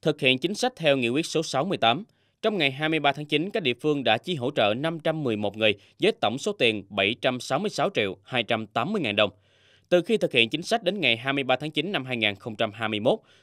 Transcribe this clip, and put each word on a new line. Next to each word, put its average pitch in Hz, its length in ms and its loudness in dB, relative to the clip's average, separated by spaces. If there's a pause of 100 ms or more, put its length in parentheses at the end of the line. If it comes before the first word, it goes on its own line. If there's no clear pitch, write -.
Thực 156 180 0
hiện 131 180 4
chính 175 180 -2
sách 247 200 -2
theo 147 220 4
nghị 120 120 0
quyết 147 160 0
số 160 180 -2
sáu 143 220 -2
mươi 185 120 -4
tám, 120 260 2 (380)
trong 214 160 0
ngày 143 140 2
hai 151 180 -4
mươi 160 100 0
ba 139 120 2
tháng 151 140 -6
chín, 151 240 -2
các 214 140 -4
địa 123 100 2
phương 143 300 -2
đã 113 140 4
chi 175 180 -6
hỗ 127 160 -4
trợ 110 260 2
năm 165 220 -4
trăm 156 240 -2
mười 117 120 0
một 104 220 -4
người 107 180 4 (240)
với 175 120 2
tổng 117 260 -2
số 208 140 -6
tiền 113 380 0
bảy 101 320 0
trăm 127 180 -2
sáu 131 200 -4
mươi 208 100 -4
sáu 156 240 -2
triệu 101 300 -2
hai 123 200 -2
trăm 110 240 -2
tám 135 260 -2
mươi 208 80 -2
ngàn 107 140 -2
đồng. 104 140 4 (600)
Từ 180 120 6
khi 214 160 0
thực - 140 0
hiện 117 180 4
chính 151 120 -6
sách - 220 -2
đến 202 160 -2
ngày 123 180 2
hai 135 160 -4
mươi 139 100 -2
ba 127 120 2
tháng 151 160 -6
chín 156 200 -4
năm 139 140 -4
hai 127 120 -6
nghìn 107 180 0
không 113 200 -10
trăm 110 180 -2
hai 110 160 -4
mươi 107 100 -4
mốt, 139 200 2 (240)